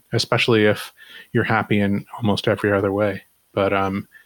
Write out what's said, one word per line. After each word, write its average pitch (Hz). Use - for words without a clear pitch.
especially 113
if -
you're 113
happy 107
in 101
almost 107
every 104
other 98
way. 101
But, 98
um, 95